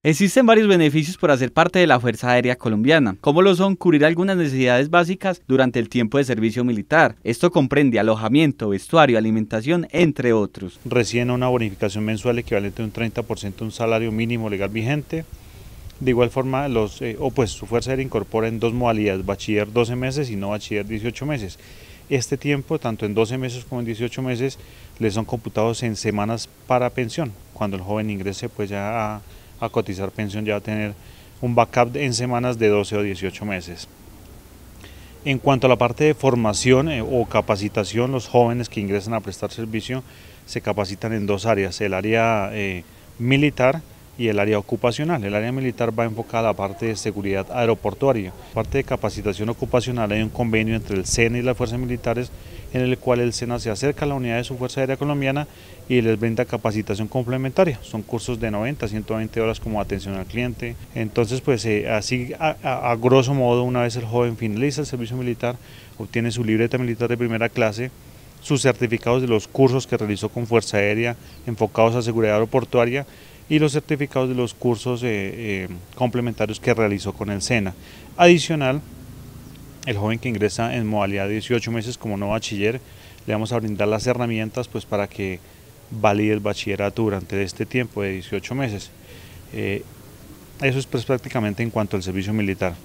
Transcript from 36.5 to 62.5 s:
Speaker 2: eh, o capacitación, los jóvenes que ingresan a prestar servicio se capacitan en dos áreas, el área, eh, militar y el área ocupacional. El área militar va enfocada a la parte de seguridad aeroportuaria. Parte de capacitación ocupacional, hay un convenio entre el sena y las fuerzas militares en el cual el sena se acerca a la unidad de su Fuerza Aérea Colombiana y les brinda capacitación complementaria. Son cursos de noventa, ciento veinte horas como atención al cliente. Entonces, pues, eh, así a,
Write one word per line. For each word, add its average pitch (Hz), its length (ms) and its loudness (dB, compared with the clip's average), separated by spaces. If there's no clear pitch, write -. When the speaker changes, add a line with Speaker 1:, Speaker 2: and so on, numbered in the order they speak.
Speaker 2:
eh, 131 120 -4
o 120 240 0
capacitación, 104 880 0
los 123 140 -4
jóvenes 120 420 4
que - 100 -6
ingresan 101 340 -2
a 113 60 -2
prestar 98 320 -8
servicio 113 500 -6
se - 160 -8
capacitan 104 500 -2
en 104 140 -2
dos 101 200 -2
áreas, 98 360 0
el 98 120 0
área, 110 600 2
eh, 98 300 -4
militar 135 600 2
y 117 100 2
el 101 100 2
área 104 180 2
ocupacional. 120 680 -2
El 101 120 -4
área 113 160 -2
militar 123 460 -2
va 117 80 0
enfocada 113 440 -2
a - 40 2
la 92 40 -2
parte 98 300 -4
de 107 80 -2
seguridad 98 560 -4
aeroportuaria. 113 840 0
Parte 117 240 0
de 131 40 -2
capacitación 104 640 -4
ocupacional, 120 600 -2
hay 107 120 0
un 110 60 -2
convenio 110 460 0
entre 107 200 -4
el 92 100 -2
sena 117 320 2
y 120 60 -2
las 123 120 0
fuerzas 120 220 -4
militares 123 540 -4
en 127 80 0
el 127 160 2
cual 123 220 2
el 120 120 2
sena 120 280 -4
se 110 100 -4
acerca 143 360 -2
a - 20 -2
la 139 80 -2
unidad 120 220 -2
de 120 60 -2
su 127 140 -8
Fuerza 127 240 -4
Aérea 131 160 0
Colombiana 143 500 -2
y 123 140 4
les 110 180 2
brinda 117 260 0
capacitación 107 600 -2
complementaria. 131 760 0
Son 110 180 -8
cursos 117 380 -6
de 113 100 -2
noventa, 117 380 -4
ciento 107 280 -6
veinte 110 240 -4
horas 110 200 0
como 107 200 -4
atención 98 360 -4
al 92 100 -6
cliente. 117 500 -6
Entonces, 117 440 -2
pues, 120 260 0
eh, 107 220 0
así 123 520 -2
a, 156 240 -2